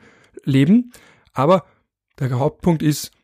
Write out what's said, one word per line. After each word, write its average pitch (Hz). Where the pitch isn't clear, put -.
leben. 165
Aber 160
der 131
Hauptpunkt 151
ist, 151